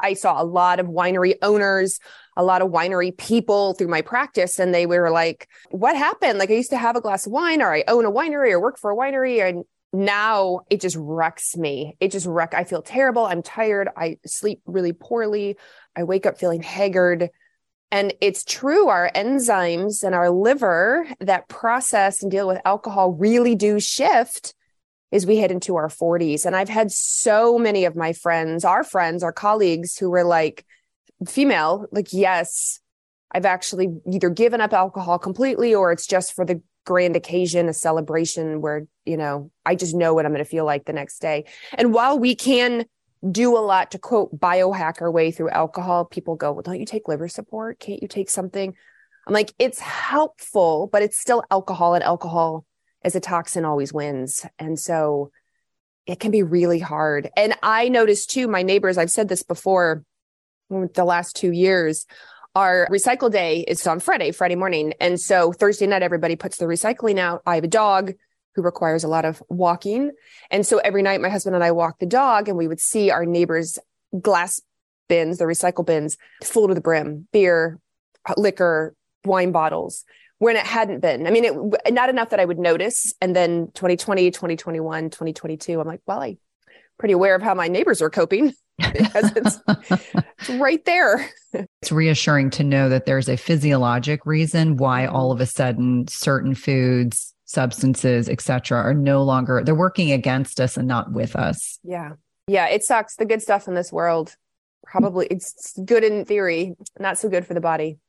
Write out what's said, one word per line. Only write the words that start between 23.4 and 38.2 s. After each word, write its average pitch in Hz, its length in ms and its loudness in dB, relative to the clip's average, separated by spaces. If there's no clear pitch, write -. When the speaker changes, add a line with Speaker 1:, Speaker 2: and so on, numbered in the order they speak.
Speaker 1:
do 208 240 2
shift 262 760 0
as 190 140 2
we 214 100 4
head 208 140 2
into 180 260 -2
our 156 140 -2
forties. 170 560 0
And 185 100 0
I've 190 140 -2
had 214 200 0
so 233 680 2
many 208 260 2
of 165 100 0
my 165 200 -4
friends, 165 500 -2
our 190 180 2
friends, 175 400 -2
our 170 100 -2
colleagues 180 680 0
who 190 100 -2
were 175 160 2
like, 165 400 0
female, 202 640 0
like, 202 220 -4
"Yes, 185 680 0
I've 180 140 -2
actually 185 440 -2
either 185 200 0
given 226 320 2
up 190 100 0
alcohol 185 460 0
completely 233 560 0
or 185 180 4
it's 170 140 -4
just 185 260 -2
for 185 140 -2
the 175 160 -4
grand 180 280 2
occasion, 170 540 0
a 160 60 -4
celebration 160 880 -2